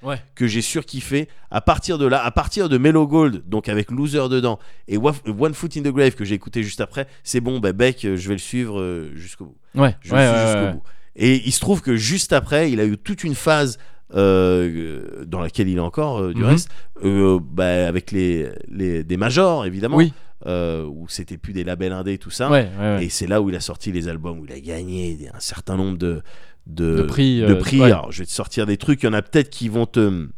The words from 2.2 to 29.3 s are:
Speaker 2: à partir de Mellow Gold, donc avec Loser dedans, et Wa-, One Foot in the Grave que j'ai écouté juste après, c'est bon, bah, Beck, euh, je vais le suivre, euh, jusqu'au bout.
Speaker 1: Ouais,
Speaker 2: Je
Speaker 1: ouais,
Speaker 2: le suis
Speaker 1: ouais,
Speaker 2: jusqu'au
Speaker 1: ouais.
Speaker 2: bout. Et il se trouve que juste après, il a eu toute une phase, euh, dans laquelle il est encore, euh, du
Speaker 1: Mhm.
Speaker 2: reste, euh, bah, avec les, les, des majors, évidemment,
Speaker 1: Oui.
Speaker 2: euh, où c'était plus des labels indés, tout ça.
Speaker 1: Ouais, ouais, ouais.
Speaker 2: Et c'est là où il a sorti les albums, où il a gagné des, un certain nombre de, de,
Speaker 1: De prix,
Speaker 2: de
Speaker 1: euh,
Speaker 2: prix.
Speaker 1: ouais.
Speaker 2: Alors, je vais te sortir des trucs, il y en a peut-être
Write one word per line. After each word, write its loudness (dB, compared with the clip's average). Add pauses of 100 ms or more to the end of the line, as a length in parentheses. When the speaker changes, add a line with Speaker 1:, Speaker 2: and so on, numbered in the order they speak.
Speaker 2:
à 0
partir -2
de 4
Mellow 6
Gold, 4
donc -4
avec -2
Loser -2
dedans, 0 (280)
et -2
Wa-, 2 (260)
One 0
Foot -8
in -4
the -2
Grave 4
que -6
j'ai -2
écouté -6
juste -8
après, -6 (160)
c'est -2
bon, -2
bah, 0
Beck, 0
euh, 0
je -8
vais -2
le -6
suivre, -6
euh, -6
jusqu'au -14
bout. -20 (240)
Speaker 1:
Ouais, 6
Speaker 2:
Je -6
Speaker 1:
ouais, 6
Speaker 2:
le 6
suis 4
Speaker 1:
ouais, 4
Speaker 2:
jusqu'au 2
Speaker 1:
ouais. -2
Speaker 2:
bout. -6 (320)
Et 4
il 0
se -2
trouve 0
que 0
juste 0
après, 2
il 0
a 4
eu 0
toute -6
une -2
phase, 0 (360)
euh, 2
dans -6
laquelle 0
il 0
est 0
encore, -2
euh, -2
du -2
Speaker 1:
Mhm. 4
Speaker 2:
reste, 4 (340)
euh, 4
bah, 0
avec -2
les, 0 (180)
les, -4
des -2
majors, 2
évidemment, 0
Speaker 1:
Oui. 6 (320)
Speaker 2:
euh, -2
où -12
c'était -10
plus -10
des -4
labels -4
indés, -6
tout -12
ça. -2
Speaker 1:
Ouais, 4 (100)
ouais, 0
ouais. -2
Speaker 2:
Et -4
c'est -4
là 2
où 0
il -4
a -8
sorti -8
les -4
albums, -8
où -14
il -18
a -16
gagné -6
des, -14
un -16
certain -6
nombre 0
de, -2 (460)
de, 0
Speaker 1:
De 2
prix, 2
Speaker 2:
de 2
Speaker 1:
euh, 8
Speaker 2:
prix. 2
Speaker 1:
ouais. 8
Speaker 2:
Alors, 0
je -8
vais -6
te -8
sortir -2
des 2
trucs, 0
il 2
y 4
en 2
a 2
peut-être 2